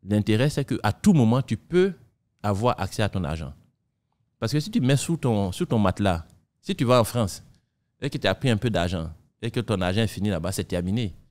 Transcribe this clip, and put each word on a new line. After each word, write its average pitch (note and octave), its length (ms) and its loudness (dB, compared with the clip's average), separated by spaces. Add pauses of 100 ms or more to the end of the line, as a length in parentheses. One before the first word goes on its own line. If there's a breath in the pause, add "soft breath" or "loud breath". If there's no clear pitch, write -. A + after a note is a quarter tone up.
l'intérêt, G#2+ 420 2
c'est C#3+ 160 -4
qu'à - 260 -2
tout - 220 4
moment, B2 280 4
tu A#2 160 -4
peux F#3 360 0 (500)
avoir G#2+ 360 0
accès G2 220 -4
à G2+ 80 0
ton F#2 140 -4
argent. D#2 300 -6 (840)
Parce A2+ 140 -2
que D3 60 2
si D3+ 100 -6
tu A3 120 0
mets C3+ 160 4
sous E3+ 200 -2
ton, G2+ 340 0
sous F3 140 -4
ton A#2+ 140 0
matelas, F#2 460 2 (360)
si G#3 140 -6
tu D3 100 -2
vas B2 160 6
en - 20 4
France G#2+ 400 -2 (580)
et C#3+ 80 -6
que C#3+ 80 -8
tu G#2+ 100 -2
as F#2+ 80 2
pris C3+ 140 0
un A2 80 4
peu A#2+ 120 0
d'argent F2 400 -2 (320)
et A#2 100 -6
que - 80 -4
ton G#2 220 -2
argent F#2 200 0
est A2 60 0
fini G2+ 220 -2
là-bas, F2+ 220 -2
c'est F#2+ 140 -4
terminé. F#2 500 -2 (160)